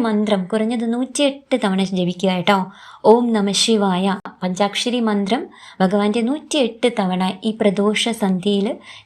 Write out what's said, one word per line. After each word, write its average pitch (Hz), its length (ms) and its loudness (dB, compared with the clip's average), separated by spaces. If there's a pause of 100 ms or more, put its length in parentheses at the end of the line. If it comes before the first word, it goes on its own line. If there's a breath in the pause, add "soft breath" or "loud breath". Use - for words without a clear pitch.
മന്ത്രം 208 360 2 (100)
കുറഞ്ഞത് 226 420 0
നൂറ്റിയെട്ട് 269 600 -2 (100)
തവണ 190 160 2 (160)
ജപിക്കുക 180 400 0
കേട്ടോ. 190 240 2 (500 loud breath)
ഓം 240 140 6 (100)
നമ 202 160 0 (100)
ശിവായ 196 440 2 (360)
പഞ്ചാക്ഷരി 202 640 -2
മന്ത്രം 202 340 0 (400 loud breath)
ഭഗവാന്റെ 208 460 0
നൂറ്റിയെട്ട് 254 600 -2 (120)
തവണ 185 240 -2 (260)
ഈ - 100 0
പ്രദോഷ 208 520 0 (100)
സന്ധ്യയിൽ 196 460 0 (380 loud breath)